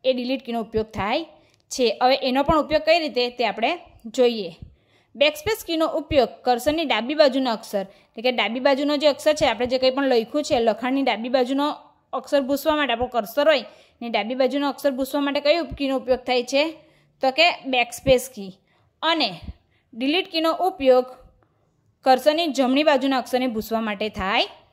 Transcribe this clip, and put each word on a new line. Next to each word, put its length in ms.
એ 100
ડિલીટ 320
કીનો 160
ઉપયોગ 240
થાય 380
છે. 300
હવે 140
એનો 280
પણ 160
ઉપયોગ 220
કઈ 180
રીતે 300
તે 160
આપણે 340
જોઈએ. 500
બેકસ્પેસ 480
કીનો 220
ઉપયોગ 440
કર્સરની 420
ડાબી 300
બાજુના 360
અક્ષર, 280
એટલે 420
કે 100
ડાબી 280
બાજુનો 380
જે 100
અક્ષર 260
છે, 120
આપણે 200
જે 120
કંઈ 140
પણ 140
લખ્યું 380
છે, 160
લખાણની 440
ડાબી 260
બાજુનો 460
અક્ષર 280
ભૂંસવા 340
માટે, 180
આપણો 140
કર્સર 400
હોય 180
ને 80
ડાબી 260
બાજુનો 340
અક્ષર 220
ભૂંસવા 300
માટે 180
કઈ 200
ઉપ-, 140
કીનો 240
ઉપયોગ 220
થાય 240
છે? 340
તો 100
કે 160
બેકસ્પેસ 640
કી. 300
અને 400
ડિલીટ 380
કીનો 220
ઉપયોગ 520
કર્સરની 440
જમણી 360
બાજુના 340
અક્ષરને 300
ભૂંસવા 340
માટે 280
થાય 360